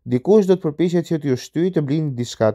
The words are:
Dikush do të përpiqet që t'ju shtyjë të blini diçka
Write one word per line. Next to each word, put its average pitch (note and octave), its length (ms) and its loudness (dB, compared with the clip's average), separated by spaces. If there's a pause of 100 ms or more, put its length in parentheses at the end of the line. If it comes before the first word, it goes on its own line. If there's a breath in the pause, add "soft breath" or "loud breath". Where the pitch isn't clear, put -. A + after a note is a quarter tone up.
Dikush F3+ 400 4
do F#3 80 4
të F3+ 80 -4
përpiqet E3 460 -2
që E3+ 100 0
t'ju C#3+ 160 0
shtyjë E3+ 400 -2
të E3 80 0
blini D3 320 -2
diçka A#2 400 -2